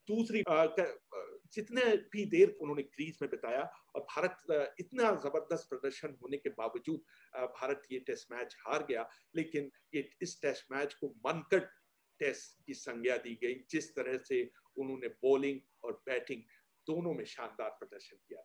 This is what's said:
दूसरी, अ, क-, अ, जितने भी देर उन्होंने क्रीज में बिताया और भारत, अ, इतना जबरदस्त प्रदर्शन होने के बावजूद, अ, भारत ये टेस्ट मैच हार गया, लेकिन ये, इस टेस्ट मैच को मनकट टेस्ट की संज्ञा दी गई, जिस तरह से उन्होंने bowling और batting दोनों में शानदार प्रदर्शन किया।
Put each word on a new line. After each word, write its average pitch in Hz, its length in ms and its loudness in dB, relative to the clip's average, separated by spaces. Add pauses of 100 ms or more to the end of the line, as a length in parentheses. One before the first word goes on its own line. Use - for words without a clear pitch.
दूसरी, 226 320 2
अ, - 100 0
क-, 160 480 4 (160)
अ, - 240 -10 (140)
जितने 226 440 4
भी 208 280 -4
देर 190 360 8
उन्होंने 147 220 -2
क्रीज 156 400 -8
में 135 80 -2
बिताया 123 420 -2 (220)
और - 60 -2
भारत, - 380 -2 (120)
अ, 143 300 2
इतना 233 300 2
जबरदस्त 160 580 -2
प्रदर्शन 135 400 -4 (140)
होने 139 140 -4
के 139 120 -6
बावजूद, 123 520 -4 (340)
अ, 131 120 -8
भारत 135 360 -4 (100)
ये 127 60 -4
टेस्ट 123 340 -6
मैच 120 240 -6 (100)
हार 147 240 0
गया, 117 180 0 (280)
लेकिन 151 340 -2 (240)
ये, 127 160 -2 (120)
इस - 200 -8
टेस्ट 131 300 -2
मैच - 220 -2
को - 120 -6
मनकट 160 560 2 (560)
टेस्ट - 480 -4
की 143 80 -8
संज्ञा 123 420 0
दी 117 180 -6
गई, 123 360 -2
जिस 156 260 -4
तरह 127 220 -2
से 123 320 0 (280)
उन्होंने 131 300 -4
bowling 135 520 4 (240)
और 117 220 -6
batting 127 340 -4 (460)
दोनों 160 280 0
में 117 100 -4
शानदार - 460 -6
प्रदर्शन - 460 -16 (120)
किया। - 160 -12